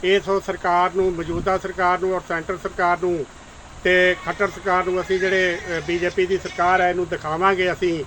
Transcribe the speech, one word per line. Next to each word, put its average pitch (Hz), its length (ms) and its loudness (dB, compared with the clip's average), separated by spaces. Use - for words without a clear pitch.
ਇਸ 190 200 4
ਸਰਕਾਰ 185 680 0
ਨੂੰ, 190 180 2
ਮੌਜੂਦਾ 170 460 -2
ਸਰਕਾਰ 180 400 0
ਨੂੰ 185 160 -2
ਔਰ 175 140 -2
ਸੈਂਟਰ 170 280 -4
ਸਰਕਾਰ 175 440 0
ਨੂੰ 175 260 -2
ਤੇ 180 400 4
ਖੱਟਰ 185 240 -2
ਸਰਕਾਰ 180 360 0
ਨੂੰ 185 160 0
ਅਸੀਂ 185 180 0
ਜਿਹੜੇ, 185 400 2
ਅ, - 20 -4
ਬੀਜੇਪੀ 175 460 0
ਦੀ 185 120 0
ਸਰਕਾਰ 180 420 2
ਹੈ, 180 100 4
ਇਹਨੂੰ 175 180 -2
ਦਿਖਾਵਾਂਗੇ 180 640 0
ਅਸੀਂ 165 340 -2